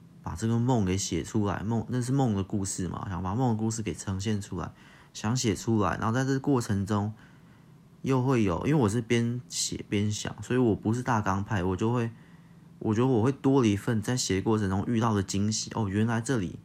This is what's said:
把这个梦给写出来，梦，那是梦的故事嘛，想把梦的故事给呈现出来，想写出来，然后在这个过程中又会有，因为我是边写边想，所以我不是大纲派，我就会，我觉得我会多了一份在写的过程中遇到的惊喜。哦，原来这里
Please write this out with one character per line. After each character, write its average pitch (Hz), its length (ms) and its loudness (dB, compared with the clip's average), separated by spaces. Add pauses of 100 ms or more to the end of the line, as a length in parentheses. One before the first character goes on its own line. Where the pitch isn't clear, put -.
(220)
把 - 120 -8
这 113 140 -4
个 117 100 2
梦 120 280 2
给 92 120 0
写 87 240 -2
出 104 240 -2
来， 98 160 -2
梦， 113 280 -2
那 123 120 -2
是 123 120 -2
梦 131 200 2
的 98 80 0
故 95 220 -4
事 92 240 -4
嘛， - 220 -8
想 90 120 -4
把 90 140 -4
梦 127 140 2
的 113 60 2
故 110 140 -2
事 110 120 -6
给 104 120 -4
呈 - 240 -6
现 101 220 -2
出 95 180 -8
来， 80 140 -8 (420)
想 107 220 -2
写 123 180 2
出 110 280 0
来， 90 160 0
然 104 100 -2
后 110 60 0
在 131 100 2
这 135 80 0
个 135 80 0
过 135 220 2
程 98 240 0
中 104 280 0 (880)
又 127 220 2
会 127 200 4
有， 90 220 0
因 135 80 2
为 156 100 4
我 107 40 6
是 110 140 0
边 120 480 0
写 - 400 -6
边 104 200 0
想， - 320 -6
所 120 140 -2
以 - 20 2
我 120 160 4
不 104 200 0
是 123 100 -4
大 120 160 0
纲 95 240 0
派， 104 180 -2
我 92 140 0
就 110 160 0
会， 117 180 0 (720)
我 107 140 0
觉 107 80 2
得 127 60 4
我 120 160 4
会 135 80 4
多 135 300 4
了 117 60 6
一 101 80 4
份 110 260 -2
在 123 140 -2
写 123 200 0
的 95 60 0
过 107 160 4
程 104 120 0
中 95 180 0
遇 120 120 2
到 113 140 2
的 101 100 2
惊 101 280 -2
喜。 - 220 -4
哦， 110 160 -2
原 104 160 2
来 117 160 0
这 131 160 -2
里 90 280 -4